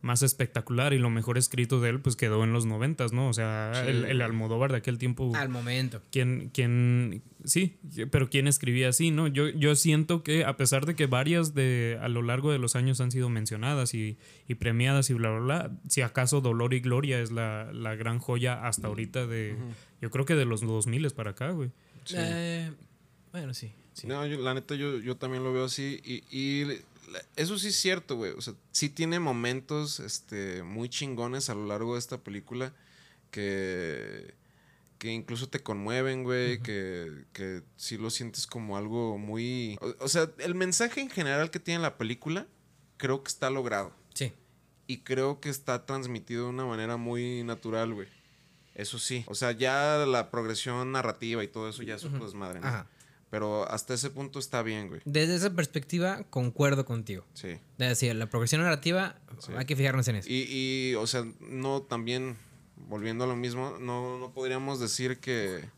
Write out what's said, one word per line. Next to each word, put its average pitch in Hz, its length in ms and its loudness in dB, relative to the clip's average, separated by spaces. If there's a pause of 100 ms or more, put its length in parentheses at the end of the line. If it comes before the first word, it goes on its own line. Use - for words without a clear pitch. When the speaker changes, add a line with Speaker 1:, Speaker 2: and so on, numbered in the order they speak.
Speaker 1:
más 123 220 2
espectacular 127 680 2
y 135 60 6
lo 120 120 4
mejor 113 260 2
escrito 127 440 4
de 120 100 4
él, 131 100 0
pues 131 140 2
quedó 110 300 4
en 113 80 4
los 117 140 4
noventas, 117 460 0
¿no? 131 160 2
O 120 40 2
sea, 110 420 0
Speaker 2:
Sí, 127 160 0
Speaker 1:
el, 127 140 4
el 135 140 2
Speaker 2:
güey. 120 40 4
Speaker 1:
Almodóvar 113 480 2
de 131 80 2
aquel 120 200 0
tiempo. 123 360 0
Speaker 3:
Al 139 140 0
momento. 123 540 -2 (100)
Speaker 1:
¿Quién, 123 420 2
quién? 123 680 4 (220)
Sí, - 340 2 (340)
pero 131 180 4
¿quién 139 160 4
escribía 127 440 4
así, 165 200 4
no? 156 160 4
Yo, 143 220 2
yo 147 260 4
siento 156 480 6
que 156 220 4
a - 120 2
pesar 135 300 4
de 170 80 0
que 151 120 2
varias 151 460 4
de, 123 480 2
a 120 80 -2
lo 120 140 2
largo 127 300 2
de 139 60 2
los 123 180 2
años 127 240 4
han 123 100 2
sido 123 180 2
mencionadas 117 680 0
y, 107 240 -2 (280)
y 123 80 -2
premiadas 127 560 4
y 127 40 4
bla, 113 160 2
bla, 110 100 0
bla, 139 300 0 (180)
si 135 140 4
acaso 127 380 4
Dolor 120 340 4
y 127 60 4
Gloria 127 400 2
es 113 120 -2
la, 110 400 -4
la 110 240 -4
gran 113 240 0
joya 123 480 0
hasta 110 180 -2
ahorita 113 400 -2
de, 113 320 -2
Speaker 2:
Ujú. 123 60 -6 (360)
Speaker 1:
yo 117 100 -4
creo 135 160 0
que 165 100 6
de 139 80 6
los 113 160 2
dos 110 260 0
miles 131 260 0
para 107 200 -6
acá, 131 180 -4
güey. 147 200 -2 (340)
Speaker 2:
Sí. 180 140 -6
Speaker 3:
Eh, 170 520 -2 (640)
bueno, 147 220 -6
sí, 107 180 -10 (220)
sí. - 120 -12
Speaker 2:
No, 143 200 -2
yo, 147 120 -2
la 127 140 0
neta, 131 220 -4
yo, 143 240 -2
yo 123 180 -4
también 131 260 -4
lo 127 120 0
veo 131 100 2
así. 139 400 -4
Y, 123 260 -8
y 139 360 0
la, - 540 -10 (160)
eso 175 220 0
sí 196 100 -2
es 196 80 0
cierto, 185 400 0
güey. 110 160 -4
O - 100 -10
sea, 117 100 -8 (200)
sí 147 180 2
tiene 165 300 0
momentos, 135 800 -2
este, 98 640 -6
muy 110 280 -6
chingones 127 580 -4
a 120 60 -2
lo 104 120 -4
largo 110 280 -2
de 120 60 -2
esta 123 220 -8
película 123 520 -8 (560)
que, 87 1040 -4 (640)
que 113 140 -6
incluso 117 360 -6
te - 120 -6
conmueven, 127 640 -2
güey, 123 320 0
Speaker 3:
Ujú. 117 60 -6
Speaker 2:
que, 92 720 -6
que 95 300 -8 (140)
sí - 220 -8
lo 113 120 -4
sientes 113 360 -6
como 107 300 -6
algo 110 420 -2
muy, 113 600 -4
o, - 140 -6 (100)
o 135 40 -2
sea, 160 300 4
el 175 160 -2
mensaje 185 460 0
en 269 100 -6
general 151 400 0
que 175 100 -6
tiene 170 220 -2
la 156 160 -2
película 151 480 -4 (500)
creo 135 260 0
que - 60 -12
está - 220 -2
logrado. 110 420 -2 (220)
Speaker 3:
Sí. 123 180 -4 (540)
Speaker 2:
Y 127 120 -8
creo 135 420 0
que 147 80 -6
está 131 380 -4
transmitido 123 580 -4
de 123 60 -4
una 127 160 -4
manera 113 300 -2
muy 120 480 -4
natural, 113 500 -2
güey. 98 140 -10 (640)
Eso 107 240 -8
sí. 123 280 -4
O 104 80 -10
sea, 120 180 0
ya 139 540 2
la 123 240 2
progresión 120 600 -4
narrativa 117 520 -2
y - 40 -8
todo 110 200 -8
eso 110 140 -10
ya 110 120 -6
es 104 100 -12
Speaker 3:
Ujú. 143 100 -6
Speaker 2:
otro 117 120 -6
desmadre, 95 340 -8
¿no? 131 60 -6
Speaker 3:
Ajá. 117 200 -4 (440)
Speaker 2:
Pero 107 400 -2
hasta 107 240 -4
ese 127 160 -4
punto 139 280 -10
está 127 240 -4
bien, 107 260 -4
güey. 82 160 -10
Speaker 3:
Desde 156 320 2
esa 190 180 2
perspectiva, 170 760 -2
concuerdo 135 540 2
contigo. 104 400 -6 (100)
Speaker 2:
Sí. - 140 -10
Speaker 3:
Es 85 120 -10 (180)
decir, 123 360 2
la 113 140 -2
progresión 120 340 2
narrativa, 170 540 2 (240)
Speaker 2:
Sí. - 160 -12
Speaker 3:
hay 127 80 -4
que 143 120 -2
fijarnos 131 320 4
en 113 80 2
eso. 95 120 -4
Speaker 2:
Y, 131 200 0
y, 131 460 0
o 110 120 0
sea, 120 180 0 (160)
no, 131 420 -4
también, 123 540 -4 (400)
volviendo 113 480 -4
a - 20 0
lo 127 100 0
mismo, 123 440 -4
no, 123 380 -6
no 127 140 -12
podríamos 131 480 -4
decir 127 380 -2
que 98 460 -4 (140)